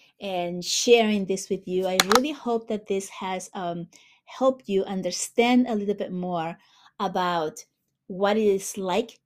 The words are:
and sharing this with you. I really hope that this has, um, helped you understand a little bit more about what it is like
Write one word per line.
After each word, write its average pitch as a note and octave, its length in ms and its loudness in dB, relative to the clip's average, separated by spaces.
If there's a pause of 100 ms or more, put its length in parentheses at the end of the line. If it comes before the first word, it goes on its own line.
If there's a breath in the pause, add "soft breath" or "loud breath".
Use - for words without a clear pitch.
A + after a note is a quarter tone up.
(200 soft breath)
and F3+ 440 -4
sharing G#3+ 600 4
this F#3+ 240 -4
with F#3+ 180 -4
you. F#3 200 -2
I F#3 100 -2 (200)
really C#4 160 2
hope A#3 360 -4
that G#3+ 180 -6
this G3 220 -4
has, F#3 460 -6
um, F3 340 -6 (400 soft breath)
helped C4 400 0
you F#3+ 160 2
understand A#3 840 2
a A#3+ 80 -2
little G3+ 200 -2
bit G3 180 -6
more F3 460 -4 (420 soft breath)
about F3+ 640 -2 (440)
what G3+ 280 0
it A3 80 2
is G3 320 0
like F#3+ 500 -4